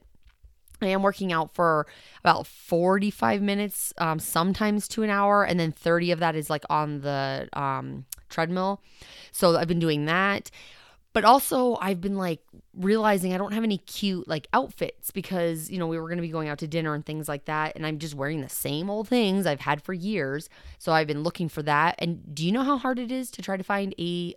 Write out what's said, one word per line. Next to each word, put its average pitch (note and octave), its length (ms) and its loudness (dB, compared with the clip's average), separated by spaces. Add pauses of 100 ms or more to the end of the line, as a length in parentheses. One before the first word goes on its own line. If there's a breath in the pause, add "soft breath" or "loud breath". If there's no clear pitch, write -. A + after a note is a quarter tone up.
(800)
I G3 100 0
am F#3+ 120 2
working G3 320 2
out D#3+ 220 -2
for D#3+ 320 2 (320 loud breath)
about - 260 4
forty-five G3 960 2
minutes, G3+ 560 -2
um, D#3+ 220 0
sometimes G3 720 0
to A3+ 120 -4
an G#3+ 80 0
hour, G3+ 340 4
and F3+ 160 0
then D#3+ 120 0
thirty E3+ 400 2
of E3 80 0
that E3 160 2
is, D#3 160 -4
like, D3+ 180 -2
on D3+ 320 0
the, C3+ 520 -4
um, C3+ 520 -4 (240)
treadmill. F#3 540 -2 (480 loud breath)
So E3+ 260 4
I've E3 100 2
been E3+ 120 2
doing D3+ 260 2
that. F#3+ 460 0 (600 loud breath)
But G#3 120 4
also B3+ 560 6
I've F#3+ 180 -2
been, G3 160 -4
like, F3+ 260 -4 (340)
realizing G3 580 2
I F#3 60 -2
don't G3+ 140 -4
have A3+ 100 -2
any G#3 160 0
cute, - 480 -4
like, D#3 260 -4
outfits - 560 0
because, E3+ 600 -2
you F#3 80 -4
know, E3 80 0
we E3 100 -2
were D#3+ 120 -6
gonna F3 120 -4
be E3+ 80 -4
going D#3 180 -4
out D3 120 -6
to D#3+ 80 -6
dinner D#3+ 260 -2
and D3 100 -4
things D3+ 240 -6
like C#3+ 180 -6
that. D#3 300 -2
And D#3 80 -8
I'm D#3 140 -4
just D3+ 160 -8
wearing C#3+ 280 -4
the C3 80 -10
same D3+ 380 -4
old G#3 200 -4
things G3 400 2
I've C#3+ 140 0
had D3 200 -2
for F#3+ 120 -8
years. E3 540 -4 (300 loud breath)
So - 140 -2
I've D#3+ 160 4
been D3 160 -2
looking E3+ 260 -2
for D3+ 140 -8
that. D3+ 340 2
And D#3+ 380 -6
do D#3 100 -4
you F3+ 60 2
know B3 100 2
how C4+ 160 2
hard B3+ 220 -2
it A#3+ 120 -6
is C4 200 -6
to - 100 -14
try G3 160 -4
to F#3+ 60 -6
find G3+ 340 -2
a F3 400 -4